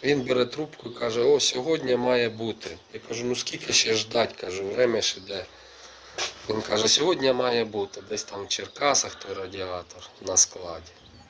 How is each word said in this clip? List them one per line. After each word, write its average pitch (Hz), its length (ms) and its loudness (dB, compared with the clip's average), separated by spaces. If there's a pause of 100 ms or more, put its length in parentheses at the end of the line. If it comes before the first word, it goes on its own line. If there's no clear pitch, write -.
Він 139 180 4
бере 123 220 4
трубку - 440 -8
і 113 40 -12
каже, 117 280 -2
«О, 135 200 6
сьогодні 127 560 2
має 120 320 4
бути». 107 420 -6 (240)
Я 110 140 -12
кажу, 117 160 -6
«Ну, 123 120 0
скільки - 360 -6
ще 113 220 4
ждать?» 110 380 0
кажу, 98 320 -8
«Время 113 360 2
ж - 240 -2
іде». 95 200 -8 (1040)
Він 107 100 0
каже, 110 280 0
«Сьогодні 139 440 4
має 123 320 2
бути, 104 440 -4
десь 107 160 -4
там 101 200 -10
в 98 40 -14
Черкасах 123 640 0
той 98 200 -10
радіатор 92 680 -8 (240)
на 95 100 0
складі». 85 560 -2 (380)